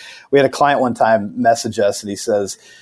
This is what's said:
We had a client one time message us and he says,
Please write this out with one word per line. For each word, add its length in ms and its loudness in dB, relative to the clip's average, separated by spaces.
We 80 6
had 60 4
a 60 -4
client 280 2
one 140 0
time 460 0
message 380 0
us 240 0
and 80 -8
he 60 -6
says, 420 -2